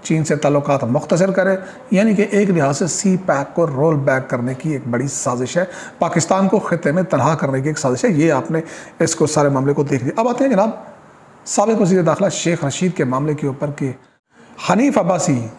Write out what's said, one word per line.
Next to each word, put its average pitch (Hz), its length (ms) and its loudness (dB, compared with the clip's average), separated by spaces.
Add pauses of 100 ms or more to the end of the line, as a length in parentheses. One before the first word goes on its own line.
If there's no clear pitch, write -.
चीन 160 200 0
से 151 120 0
ताल्लुकात 143 500 0
मुख्तसर 160 460 0
करे, 190 240 0 (360)
यानी 208 220 4
कि 202 180 2
एक 202 180 2
लिहाज 147 240 2
से 156 140 -2
सी 185 280 0 (100)
पैक 139 300 -2
को 170 100 2
रोल 151 300 2 (100)
बैक 131 200 0
करने 127 280 -4
की 156 200 -4
एक 123 180 -6
बड़ी 123 160 -2
साजिश 127 500 -4
है, 185 100 -2 (320)
पाकिस्तान 190 480 2
को 208 120 4
खिते 156 320 -2
में 180 120 2
तनहा 151 300 2
करने 135 280 -2
की 143 80 -2
एक 151 80 -4
साजिश 127 260 -2
है। 247 100 4
ये 160 160 4
आपने 160 320 0 (400)
इसको 123 240 0
सारे 147 240 2
मामले 139 220 2
को 147 120 2
देख 139 180 -2
लिया। 147 180 -2
अब 233 80 2
आते 247 160 0
हैं 269 60 2
जनाब 214 340 0 (640)
साबिक 208 320 0
वज़ीर 185 240 4
दाखिला 165 280 2
शेख 165 340 -2
रशीद 170 280 -2
के 160 140 -2
मामले 139 280 -2
के 143 120 -4
ऊपर 135 260 -4
कि 139 220 -6 (760)
हनीफ 233 300 4
अब्बासी 147 600 0